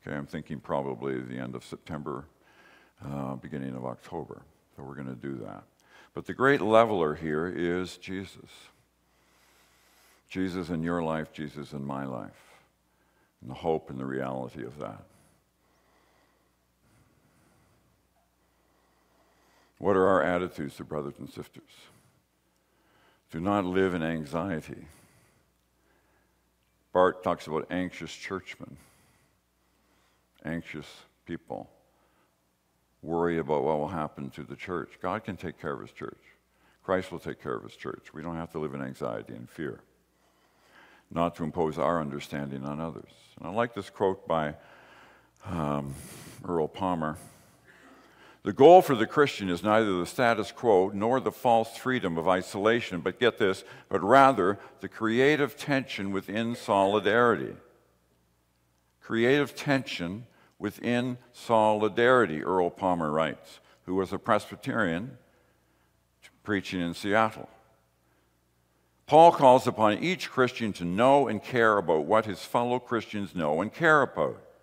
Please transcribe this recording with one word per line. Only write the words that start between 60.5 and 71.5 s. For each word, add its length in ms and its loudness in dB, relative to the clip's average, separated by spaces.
within 600 -4
solidarity, 1120 4
Earl 280 2
Palmer 400 -2
writes, 500 -4
who 120 -6
was 160 -2
a 60 -6
Presbyterian 1000 -2
preaching 360 -2
in 140 -4
Seattle. 540 0
Paul 260 10
calls 340 8
upon 320 2
each 320 -4
Christian 440 0
to 100 -8
know 440 4
and 140 -4
care 340 4